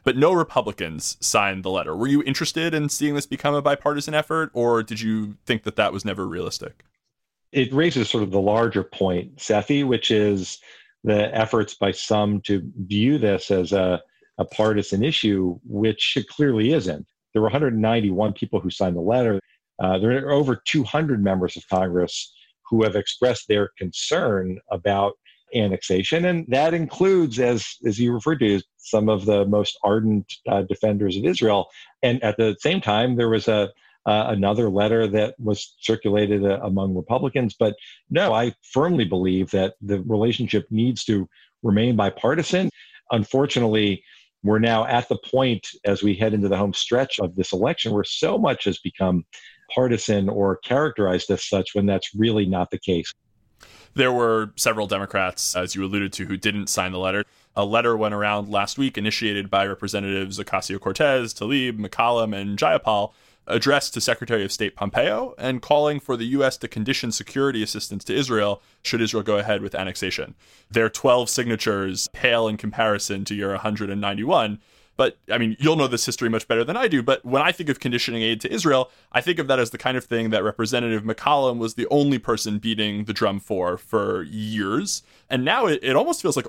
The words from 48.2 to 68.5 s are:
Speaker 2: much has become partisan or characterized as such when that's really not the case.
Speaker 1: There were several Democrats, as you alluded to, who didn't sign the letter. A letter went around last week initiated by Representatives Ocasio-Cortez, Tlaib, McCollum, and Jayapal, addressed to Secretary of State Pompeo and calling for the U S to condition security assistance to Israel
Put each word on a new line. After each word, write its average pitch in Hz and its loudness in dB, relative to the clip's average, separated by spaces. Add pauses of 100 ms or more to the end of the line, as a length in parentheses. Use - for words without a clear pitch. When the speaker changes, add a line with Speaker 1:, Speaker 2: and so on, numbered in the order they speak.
Speaker 2:
much 123 -2
has - -2
become 92 0 (500)
partisan 110 2
or 98 0 (140)
characterized 107 0
as 95 0
such 95 -2
when 101 2
that's 98 0
really 107 2
not 90 -2
the 92 -6
case. 87 -2 (840)
Speaker 1:
There 127 4 (100)
were 110 2
several 110 -2
Democrats, 98 -2
as 90 -4
you 95 -4
alluded 98 -4
to, 92 -10
who 95 -6
didn't 101 -4
sign 92 -2
the 92 -4
letter. 101 -2 (300)
A 101 0
letter 117 2
went 107 0
around 104 -2
last 101 -2
week 135 -2
initiated 104 -4
by 98 2
Representatives 98 -6
Ocasio-Cortez, 104 -2
Tlaib, 123 -2
McCollum, 113 0
and 101 -4
Jayapal, 113 0 (360)
addressed 139 0
to - -8
Secretary 113 0
of 98 -6
State - -4
Pompeo 151 -2
and 127 -4
calling 147 2
for 131 -4
the 117 -4
U 135 0
S 131 0
to 117 -8
condition 117 -4
security 131 -2
assistance 104 -8
to 101 -4
Israel 107 0 (200)